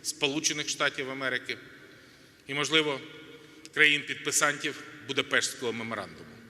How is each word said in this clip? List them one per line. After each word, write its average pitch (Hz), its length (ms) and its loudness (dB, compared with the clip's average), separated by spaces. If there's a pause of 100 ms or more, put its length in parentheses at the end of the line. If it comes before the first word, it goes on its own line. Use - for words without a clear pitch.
Сполучених 147 640 0
Штатів 139 420 0
Америки 127 460 -4 (880)
і, 139 60 -6
можливо, 147 460 2 (720)
країн-підписантів 147 1080 4 (240)
Будапештського 131 680 0
меморандуму. 92 600 -6 (140)